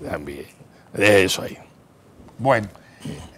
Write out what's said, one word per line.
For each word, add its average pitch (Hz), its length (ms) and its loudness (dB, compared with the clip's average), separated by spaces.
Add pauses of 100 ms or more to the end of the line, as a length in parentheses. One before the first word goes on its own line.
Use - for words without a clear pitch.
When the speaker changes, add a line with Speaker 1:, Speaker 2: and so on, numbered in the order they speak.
Speaker 1:
también. 71 380 -12 (480)
Deje 101 300 6
eso - 180 -2
ahí. 87 160 -12 (800)
Speaker 2:
Bueno, 113 300 0 (680)